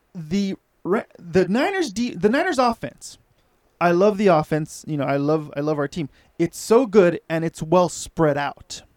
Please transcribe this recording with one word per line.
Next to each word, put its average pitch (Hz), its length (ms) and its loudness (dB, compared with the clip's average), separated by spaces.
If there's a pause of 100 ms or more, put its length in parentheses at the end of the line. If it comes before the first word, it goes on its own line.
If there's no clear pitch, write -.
(160)
the 190 400 -4 (280)
Re-, 190 200 -2 (160)
the 175 280 0
Niners 302 440 -2
de-, 226 240 -6
the 180 140 2
Niners 302 280 0
offense, - 600 -4 (600)
I 175 120 2
love 190 260 4
the 208 100 2
offense. 156 600 0
You 151 100 -4
know, 139 80 -4
I 139 120 -2
love, 151 380 -2
I 143 40 -8
love 151 180 -2
our 143 100 -4
team. 147 220 -8 (300)
It's 170 180 -2
so 240 300 4
good 180 320 4 (100)
and 165 160 -4
it's - 160 -8
well 170 280 2
spread 151 480 -2
out, - 440 -10 (160)